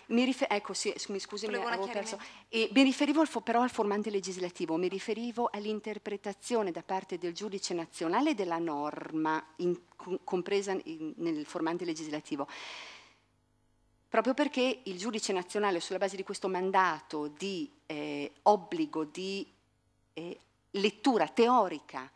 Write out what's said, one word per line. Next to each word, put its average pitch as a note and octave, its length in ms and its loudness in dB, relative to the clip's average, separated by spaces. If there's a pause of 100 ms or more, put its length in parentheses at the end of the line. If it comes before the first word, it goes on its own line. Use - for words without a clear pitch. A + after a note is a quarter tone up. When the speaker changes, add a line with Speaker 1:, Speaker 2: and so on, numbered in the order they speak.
Speaker 1:
sì, - 80 -2
mi A#3+ 100 6
rife-, B3+ 240 2
ecco, G#3 260 -2
sì, - 220 -2
s-, - 120 -8
mi G3 120 -4
scusi, G#3 280 -8
mi, G#3 60 -2
Speaker 2:
Volevo G3 140 -2
un G3+ 60 0
Speaker 1:
avevo G3 180 -4
Speaker 2:
chiarimento. G#3 260 -6
Speaker 1:
perso. - 300 -16
E A3+ 260 2
mi C4+ 100 10
riferivo C#4 360 4
al D#4 80 6
fo-, - 140 -4
però A#3 200 4
al B3 80 4
formante G#3 400 0
legislativo, F3+ 680 -2
mi F3+ 100 2
riferivo A3+ 640 -2
all'interpretazione G#3 1200 -2
da E3 120 -6
parte F#3+ 340 -4
del F3 160 -4
giudice F#3+ 400 -6
nazionale F3+ 640 0
della F3 240 0
norma D#3 840 -2 (120)
in-, F3 200 2 (180)
co-, - 280 -8
compresa G3 600 0
in-, D#3 340 -8
nel D#3 280 -2
formante E3+ 380 -2
legislativo. D3+ 640 -4 (1600)
Proprio A3+ 240 4
perché C4 520 0
il F#3 120 -6
giudice G#3+ 360 -4
nazionale, F#3 480 0
sulla F#3+ 160 -4
base F#3+ 180 0
di F#3+ 80 -6
questo G3+ 240 -6
mandato F3+ 800 2
di, D#3+ 420 -6 (160)
eh, D3 460 -6 (120)
obbligo E3 600 2
di, F#3+ 420 -6 (680)
eh, E3 260 -10 (320)
lettura G3+ 560 4
teorica F3+ 880 2